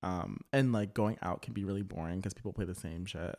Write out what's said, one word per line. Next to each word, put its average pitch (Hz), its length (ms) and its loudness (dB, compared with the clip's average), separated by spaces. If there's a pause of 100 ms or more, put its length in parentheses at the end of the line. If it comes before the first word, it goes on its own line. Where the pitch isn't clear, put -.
Um, 90 380 -2 (100)
and, 135 200 6
like, 104 220 2
going 110 280 4
out - 200 -2
can 117 120 -8
be 101 100 -2
really 98 180 0
boring 92 400 -2
'cause 95 120 -2
people - 200 -6
play 101 120 -2
the 90 100 -2
same 85 300 -6
shit, 85 340 -4